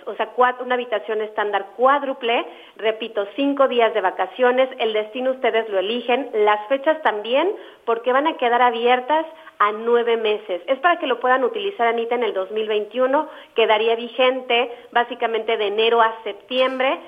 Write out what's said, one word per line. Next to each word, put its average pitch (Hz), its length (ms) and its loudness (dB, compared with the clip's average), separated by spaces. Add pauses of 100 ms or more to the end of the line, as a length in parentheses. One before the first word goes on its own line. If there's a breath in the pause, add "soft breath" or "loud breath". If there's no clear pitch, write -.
o 208 80 -8
sea, 220 200 -6
cua-, 247 280 2
una 254 120 -2
habitación 220 460 -2
estándar 208 560 -4
cuádruple, 269 680 2 (300 loud breath)
repito, 220 500 -4 (100)
cinco 277 320 2
días 233 240 2
de 220 80 -2
vacaciones, 247 800 2
el 226 160 -2
destino 254 380 -2
ustedes 226 360 0
lo 196 100 -2
eligen, 240 540 -2
las 208 360 2
fechas 277 340 2
también, 226 440 0 (380 loud breath)
porque 233 260 -2
van 269 160 2
a 320 120 -2
quedar 240 240 2
abiertas 247 640 2 (320 loud breath)
a 208 140 2
nueve 233 440 2
meses. 208 500 -2
Es 269 120 0
para 339 200 2
que 339 80 -6
lo 240 140 -2
puedan 254 240 2
utilizar, 214 420 -2
Anita, 233 280 0
en 247 80 0
el 208 100 0
dos 190 200 -4
mil 214 140 -4
veintiuno, 254 600 0 (260 loud breath)
quedaría 220 400 2
vigente 247 760 0 (220 loud breath)
básicamente 233 680 -2
de 214 80 0
enero 226 340 2
a 220 240 0
septiembre 262 840 -2